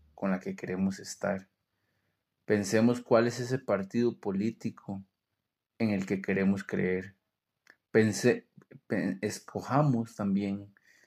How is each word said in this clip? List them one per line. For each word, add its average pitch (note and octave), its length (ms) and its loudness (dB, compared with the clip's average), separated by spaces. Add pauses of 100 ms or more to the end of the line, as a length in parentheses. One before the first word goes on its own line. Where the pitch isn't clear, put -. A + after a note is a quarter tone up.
(140)
con G2 160 -4
la F#2+ 100 -2
que F#2+ 140 -8
queremos F#2+ 460 -4
estar. - 480 -6 (960)
Pensemos A2 560 2
cuál A#2 260 4
es A#2+ 140 -4
ese B2 180 -2
partido A2+ 640 -2
político G2+ 800 -6 (760)
en A2+ 100 0
el G2 160 0
que G2 160 -2
queremos G2 440 0
creer. F#2+ 500 -2 (800)
Pense-, A2 540 4 (420)
pe-, F#2+ 340 -2
escojamos A#2 960 0
también G2+ 580 -2 (320)